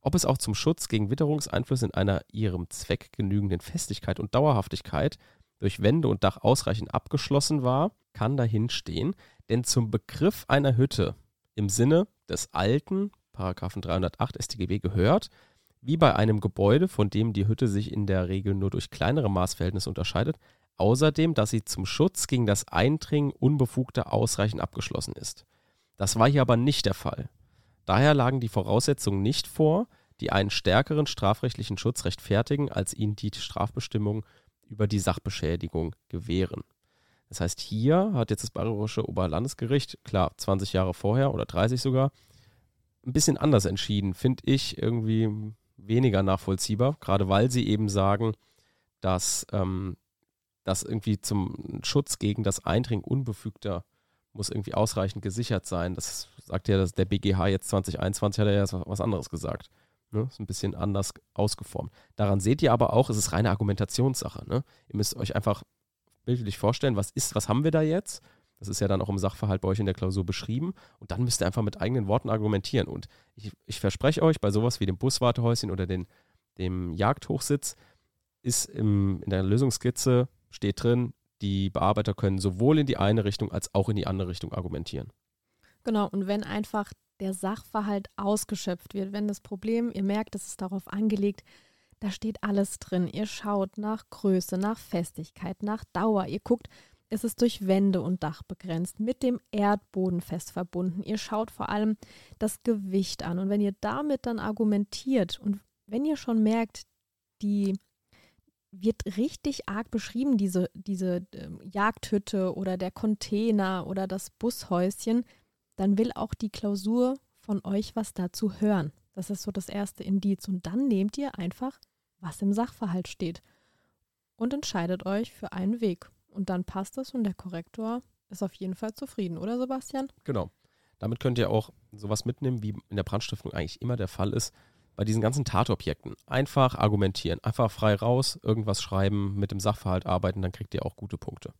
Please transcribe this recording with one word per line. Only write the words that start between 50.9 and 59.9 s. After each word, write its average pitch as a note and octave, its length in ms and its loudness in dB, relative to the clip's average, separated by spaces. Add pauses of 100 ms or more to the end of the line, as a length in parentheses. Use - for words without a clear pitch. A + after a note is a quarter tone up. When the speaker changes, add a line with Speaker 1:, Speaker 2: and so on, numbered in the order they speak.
Speaker 1:
zum - 600 -4
Schutz - 360 -2
gegen G#2 240 0
das G2 220 -2
Eindringen A2+ 400 0
Unbefugter G#2 800 -4 (480)
muss G#2 180 -6
irgendwie - 240 -4
ausreichend G2+ 480 0
gesichert G#2 420 -2
sein. F2+ 300 -2
Das - 340 -8 (140)
sagt - 260 -8
ja, G2+ 80 6
dass F#2 160 4
der F#2+ 120 2
B G2 140 0
G F#2+ 180 2
H F#2 120 4
jetzt F#2+ 200 0
zwanzig F#2+ 320 0
einundzwanzig G2+ 400 0
hat G#2 80 4
er G2+ 60 4
ja G2+ 120 4 (200)
was G2+ 140 -4
anderes F#2 300 -2
gesagt. - 380 -6 (420)